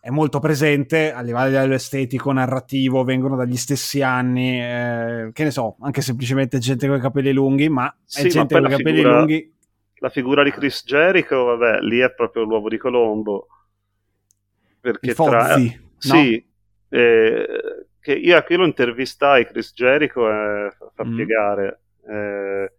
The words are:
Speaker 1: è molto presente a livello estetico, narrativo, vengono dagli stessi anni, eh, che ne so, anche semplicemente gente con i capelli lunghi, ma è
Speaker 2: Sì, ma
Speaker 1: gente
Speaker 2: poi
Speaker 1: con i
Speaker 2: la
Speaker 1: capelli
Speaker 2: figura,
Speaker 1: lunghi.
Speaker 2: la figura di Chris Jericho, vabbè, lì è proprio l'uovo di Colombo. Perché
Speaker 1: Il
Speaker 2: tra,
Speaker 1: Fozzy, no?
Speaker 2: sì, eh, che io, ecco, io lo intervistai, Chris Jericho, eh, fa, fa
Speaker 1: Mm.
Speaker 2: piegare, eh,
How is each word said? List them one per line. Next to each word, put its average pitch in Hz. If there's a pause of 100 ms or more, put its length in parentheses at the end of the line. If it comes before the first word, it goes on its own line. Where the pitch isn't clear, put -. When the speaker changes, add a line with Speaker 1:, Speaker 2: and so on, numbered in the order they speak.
Speaker 1:
è 123
molto 147
presente 151
a 120
livello 135
estetico, 135
narrativo, 131
vengono 131
dagli 123
stessi 139
anni, 127
eh, 120
che 156
ne 143
so, 113
anche 135
semplicemente 131
gente 131
con 139
i 127
capelli 135
lunghi, 135
ma 131
è - (100)
Speaker 2:
Sì, -
ma 180
Speaker 1:
gente 156
Speaker 2:
poi -
Speaker 1:
con 131
i 135
Speaker 2:
la 139
Speaker 1:
capelli 156
Speaker 2:
figura, 123
Speaker 1:
lunghi. 156 (440)
Speaker 2:
la 127
figura 139
di 143
Chris 139
Jericho, 147
vabbè, 117
lì 113
è 127
proprio 117
l'uovo 110
di 110
Colombo. 110 (1300)
Perché 123
Speaker 1:
Il 113
Speaker 2:
tra, 135
Speaker 1:
Fozzy, 135
no? -
Speaker 2:
sì, 135 (420)
eh, 113 (140)
che 139
io, 170
ecco, 151
io 180
lo 185
intervistai, 127
Chris -
Jericho, 127
eh, 104
fa, -
fa 110
Speaker 1:
Mm. 117
Speaker 2:
piegare, 104 (280)
eh, 101